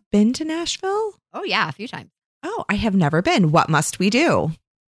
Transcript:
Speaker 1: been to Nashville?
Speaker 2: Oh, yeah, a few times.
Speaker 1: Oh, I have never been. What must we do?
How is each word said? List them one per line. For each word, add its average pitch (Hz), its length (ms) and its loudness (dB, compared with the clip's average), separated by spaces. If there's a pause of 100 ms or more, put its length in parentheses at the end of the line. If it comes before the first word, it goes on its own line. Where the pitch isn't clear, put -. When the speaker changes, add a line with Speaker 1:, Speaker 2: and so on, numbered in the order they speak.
(120)
Speaker 1:
been 214 220 4
to 311 120 -8
Nashville? 381 680 -4 (200)
Speaker 2:
Oh, 320 120 -10
yeah, 185 240 0
a - 20 -6
few 202 160 -12
times. - 220 -16 (320)
Speaker 1:
Oh, 403 260 -8
I 202 80 0
have 202 200 0
never 156 260 2
been. 208 300 2
What 156 180 4
must 156 300 -2
we 190 100 0
do? 202 420 2 (380)